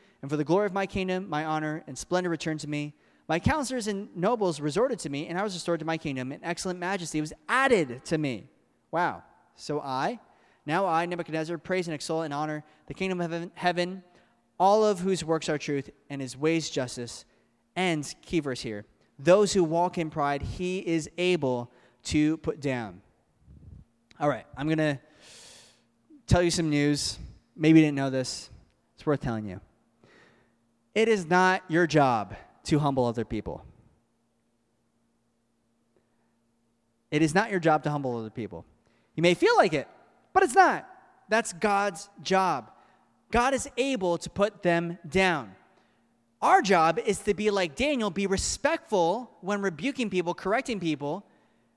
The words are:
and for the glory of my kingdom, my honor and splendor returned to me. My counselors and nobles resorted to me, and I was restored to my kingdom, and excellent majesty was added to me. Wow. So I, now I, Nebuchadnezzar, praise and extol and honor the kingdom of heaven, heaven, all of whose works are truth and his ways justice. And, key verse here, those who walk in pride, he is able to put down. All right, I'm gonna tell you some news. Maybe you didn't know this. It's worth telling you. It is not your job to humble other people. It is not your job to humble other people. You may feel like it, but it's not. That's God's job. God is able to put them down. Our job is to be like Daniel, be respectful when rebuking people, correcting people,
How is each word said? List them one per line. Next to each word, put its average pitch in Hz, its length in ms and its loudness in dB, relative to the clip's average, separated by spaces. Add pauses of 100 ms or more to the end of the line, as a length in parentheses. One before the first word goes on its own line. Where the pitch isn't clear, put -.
(220)
and 147 80 -10
for 151 80 -2
the 147 60 0
glory 175 220 2
of 190 80 -4
my 196 120 0
kingdom, 185 440 -4
my 151 160 -4
honor 156 420 -4
and 131 100 -12
splendor 180 320 -2
returned 156 320 -4
to 147 80 -10
me. 147 240 -6 (340)
My 160 120 0
counselors 254 480 0
and 202 280 -6
nobles 185 440 0
resorted 175 400 0
to 156 100 -8
me, 139 180 -6
and 170 120 -4
I 196 40 -2
was 214 100 -4
restored 170 260 -2
to 160 60 -8
my 165 120 -2
kingdom, 131 340 -6
and - 120 -12
excellent 180 360 -6
majesty 175 420 -4
was 151 100 -6 (160)
added 214 580 2
to 165 120 -2
me. 135 320 -4 (420)
Wow. 156 320 -2 (320)
So 147 240 -6
I, 143 400 -4 (460)
now 170 200 0
I, 170 200 2
Nebuchadnezzar, 170 540 -6
praise 185 280 -4
and 165 80 -6
extol 160 280 -4
and 147 100 -6
honor 151 300 -4 (240)
the 147 60 -14
kingdom 185 280 -4
of 170 100 -2
heaven, 170 220 -6
heaven, 180 500 -2 (560)
all 202 240 6
of 208 160 2
whose 180 240 0
works 160 240 -2
are 151 100 0
truth 139 320 -4 (200)
and 139 120 -8
his 127 140 -10
ways 156 340 0
justice. 123 540 -6 (540)
And, 165 440 -2
key 170 200 -2
verse 135 200 -6
here, 107 240 -10 (320)
those 180 360 6
who 190 100 4
walk 170 340 0
in 160 120 -4
pride, 143 320 -2
he 180 380 -6
is 165 380 -4
able 139 540 0 (320)
to 156 340 2
put 160 240 -6
down. 120 400 -4 (1160)
All 147 100 2
right, 120 160 -4 (100)
I'm 143 140 -4
gonna 156 300 0 (1300)
tell 175 160 6
you 175 80 2
some 160 180 0
news. 147 480 0 (380)
Maybe 160 240 8
you 156 60 8
didn't 147 120 -2
know 139 120 -2
this. 131 400 -6 (460)
It's - 100 -20
worth 143 160 0
telling 110 240 -4
you. 95 140 -10 (1300)
It 220 160 2
is 202 160 2
not 185 420 4
your 170 180 4
job 123 500 2 (300)
to 151 140 2
humble 139 260 0
other 117 200 -2
people. 101 400 -8 (3500)
It 151 100 2
is 160 140 2
not 214 160 2
your 190 80 0
job 156 240 4
to 147 80 -2
humble 135 260 -2
other 110 120 -6
people. 95 360 -10 (500)
You 156 60 -2
may 175 120 6
feel 415 240 6
like 214 160 4
it, 139 140 -2 (460)
but 381 100 6
it's 262 120 0
not. 285 320 6 (420)
That's 226 240 2
God's 202 560 0 (120)
job. 175 500 0 (600)
God 240 220 4
is - 240 -4
able 220 420 0
to - 100 -10
put 208 340 -2
them 170 340 2 (100)
down. 151 480 0 (840)
Our 349 200 6
job 170 380 4
is 202 200 -2
to 202 140 -2
be 214 160 0
like 185 260 -2
Daniel, 247 340 0
be 196 180 -2
respectful 208 1040 -2 (100)
when 202 200 -4
rebuking 196 480 -4
people, 180 240 -2
correcting 220 460 -2
people, 156 460 -4 (520)